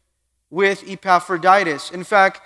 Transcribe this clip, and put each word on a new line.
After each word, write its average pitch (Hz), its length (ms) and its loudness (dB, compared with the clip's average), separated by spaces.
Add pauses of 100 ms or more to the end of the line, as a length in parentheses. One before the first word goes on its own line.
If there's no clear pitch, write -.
(500)
with 196 380 -2
Epaphroditus. 180 1040 0
In 180 120 -12
fact, 190 420 2